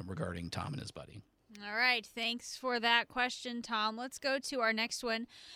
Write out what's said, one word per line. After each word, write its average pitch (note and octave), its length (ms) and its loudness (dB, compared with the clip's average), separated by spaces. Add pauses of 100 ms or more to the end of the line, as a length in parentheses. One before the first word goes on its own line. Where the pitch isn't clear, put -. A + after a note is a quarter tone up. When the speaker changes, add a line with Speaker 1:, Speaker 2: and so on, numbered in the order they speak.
Speaker 1:
regarding F2 440 -4
Tom - 240 -4
and C3 80 -4
his A2 100 -8
buddy. - 300 -12 (460)
Speaker 2:
All G#3 80 -4
right. A#3+ 300 4
Thanks A#3 500 -4
for B3 240 0
that A#3 300 6
question, B3 520 -2
Tom. A3 360 0
Let's B3+ 220 -8
go C#4 200 2
to C4+ 220 -2
our A3+ 100 6
next A3+ 320 0
one. A3+ 240 0 (280)